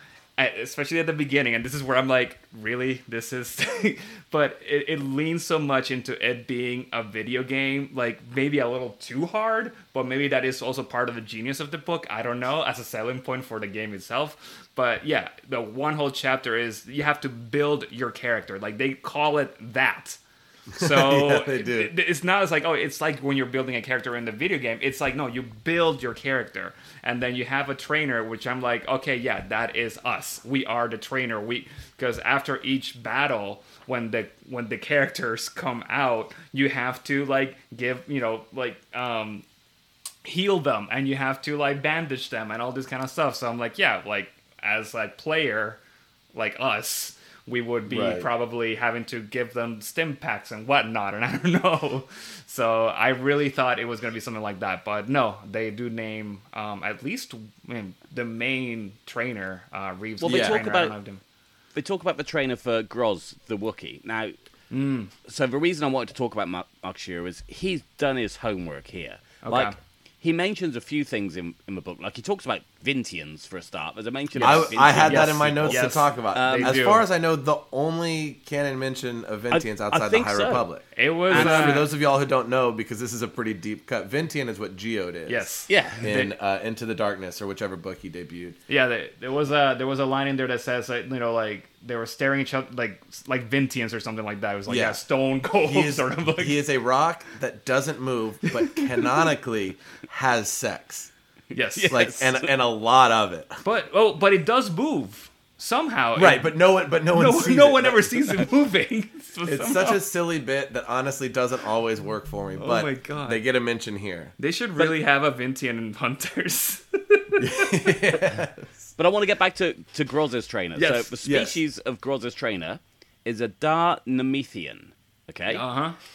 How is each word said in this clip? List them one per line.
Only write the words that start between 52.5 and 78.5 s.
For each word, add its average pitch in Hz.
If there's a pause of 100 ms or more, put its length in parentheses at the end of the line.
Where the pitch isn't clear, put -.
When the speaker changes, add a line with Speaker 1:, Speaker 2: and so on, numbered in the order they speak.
Speaker 1:
I 113
really 139
thought 127
it 120
was 117
gonna 117
be 113
something 110
like 101
that, 92
but 104
no, 120 (140)
they 110
do 117
name, 107 (120)
um, 107
at 104
least, 202
I 110
mean, 101 (180)
the 123
main 117 (120)
trainer, 101 (100)
uh, 95
Reeves. 110
Speaker 3:
Well, 165
they 127
Speaker 2:
Yeah. 110
Speaker 3:
talk -
Speaker 1:
Trainer, -
I -
don't 170
Speaker 3:
about, 101
Speaker 1:
know 98
him. 95 (520)
Speaker 3:
they 147
talk 185
about 165
the 147
trainer 135
for 113
Groz, 107 (120)
the 110
Wookiee. 73
Now, 110 (420)
Speaker 1:
Mm. 131 (200)
Speaker 3:
so -
the 127
reason 160
I 143
wanted 127
to -
talk 113
about 101
Mark, 90 (160)
Mark 92
Shearer 87
is -
he's 180 (180)
done 135
his 113
homework 87
here. 71 (260)
Speaker 1:
Okay. 110
Speaker 3:
Like, 104 (420)
he 165
mentions 175
a 113
few 147
things 101
in, 85 (140)
in 98
the 87
book. 90
Like, 101
he 120
talks 190
about 113 (220)
Vintians 85
for 95
a 85
start. 80
There's 110
a 120
mention 139
Speaker 2:
I, 135
Speaker 3:
of 160
Speaker 2:
I 143
had 156
Speaker 3:
Vintians. 139
Speaker 2:
that 156
in 151
my 151
Speaker 1:
Yes. 143
Speaker 2:
notes 147
Speaker 1:
Yes. 127
Speaker 2:
to 123
talk 143
about. 113
Speaker 3:
Um, 131
Speaker 1:
They 127
Speaker 2:
As 131
Speaker 1:
do. 127
Speaker 2:
far 220
as 185
I 175
know, 165
the 143 (160)
only 160
canon 143